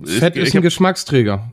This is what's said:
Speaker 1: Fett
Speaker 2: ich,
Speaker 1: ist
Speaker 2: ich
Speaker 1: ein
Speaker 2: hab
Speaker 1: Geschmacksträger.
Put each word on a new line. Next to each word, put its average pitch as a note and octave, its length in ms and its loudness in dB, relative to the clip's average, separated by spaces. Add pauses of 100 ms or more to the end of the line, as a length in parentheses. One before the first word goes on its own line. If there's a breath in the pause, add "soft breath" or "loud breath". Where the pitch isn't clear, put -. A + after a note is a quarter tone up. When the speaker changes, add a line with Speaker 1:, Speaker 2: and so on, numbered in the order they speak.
Speaker 1:
Fett B2+ 300 0
Speaker 2:
ich, C#3+ 80 -4
Speaker 1:
ist D#3+ 60 0
Speaker 2:
ich C3+ 60 0
Speaker 1:
ein - 20 4
Speaker 2:
hab F#3 60 4
Speaker 1:
Geschmacksträger. B2+ 880 0